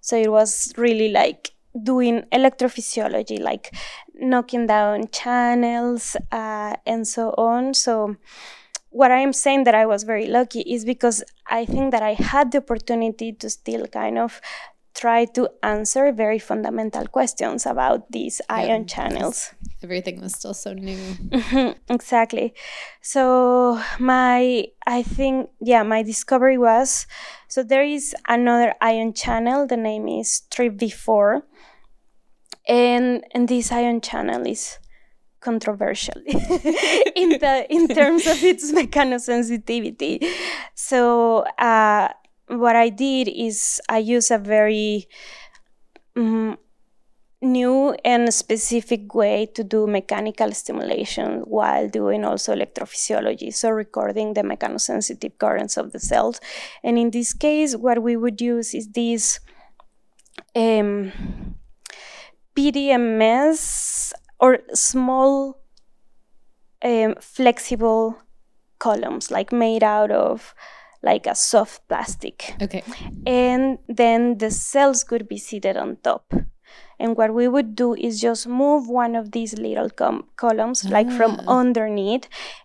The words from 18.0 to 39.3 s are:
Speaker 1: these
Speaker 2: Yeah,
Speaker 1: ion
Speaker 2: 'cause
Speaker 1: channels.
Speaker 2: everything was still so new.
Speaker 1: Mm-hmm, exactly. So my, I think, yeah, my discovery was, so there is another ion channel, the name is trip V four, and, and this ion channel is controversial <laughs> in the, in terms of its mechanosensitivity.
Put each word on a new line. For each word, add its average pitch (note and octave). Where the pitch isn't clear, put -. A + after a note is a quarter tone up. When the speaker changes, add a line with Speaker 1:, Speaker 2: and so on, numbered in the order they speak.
Speaker 1:
these A#3
Speaker 2:
Yeah, A3
Speaker 1:
ion A3+
Speaker 2:
'cause F3
Speaker 1:
channels. -
Speaker 2:
everything F3+
was F#3
still -
so -
new. F#3+
Speaker 1:
Mm-hmm, B3+
exactly. A#3
So B3
my, B3+
I B3
think, C4
yeah, A#3
my A3
discovery B3+
was, A#3+
so -
there C4+
is D4
another A#3+
ion A3+
channel, A#3
the A#3+
name A3
is -
trip A#3+
V G#3
four, G#3+
and, B3
and B3
this A#3+
ion A#3+
channel -
is -
controversial G#3+
<laughs> -
in E4+
the, C4+
in E4
terms D#4
of D4
its F4
mechanosensitivity. A#3+